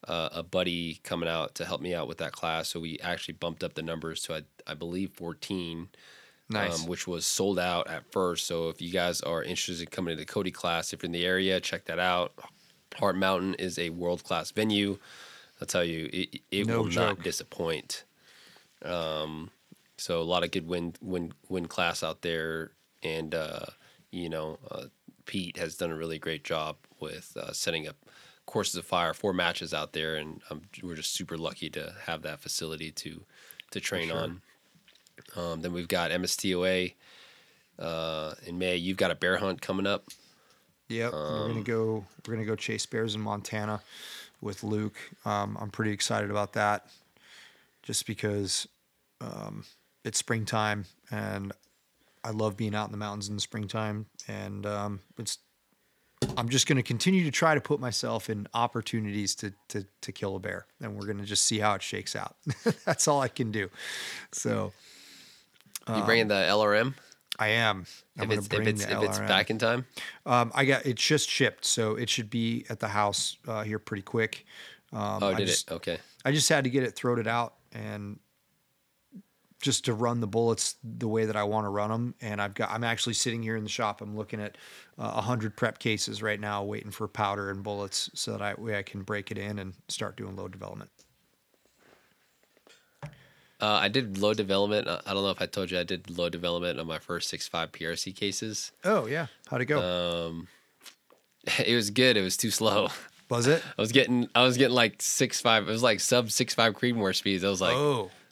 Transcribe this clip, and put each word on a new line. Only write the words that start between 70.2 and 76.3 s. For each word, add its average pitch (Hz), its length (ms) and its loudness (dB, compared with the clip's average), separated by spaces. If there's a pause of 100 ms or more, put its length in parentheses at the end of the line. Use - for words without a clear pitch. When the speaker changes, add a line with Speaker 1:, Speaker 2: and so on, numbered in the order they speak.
Speaker 2:
Um, 120 300 4
I 139 100 6
got, 131 220 4
it 127 100 2
just - 320 4
shipped, - 360 2
so 110 320 2
it 117 120 -2
should 107 220 -2
be 117 380 0
at 113 100 -6
the 110 100 -2
house, 104 480 2 (120)
uh, 107 160 -2
here 107 160 -2
pretty 101 220 -6
quick. - 440 0 (460)
Um, 104 300 -2
Speaker 1:
Oh, 101 80 4
Speaker 2:
I 95 40 4
Speaker 1:
did 101 140 2
Speaker 2:
just, - 220 2
Speaker 1:
it? - 40 -2
Okay. 85 240 -4 (260)
Speaker 2:
I 131 60 4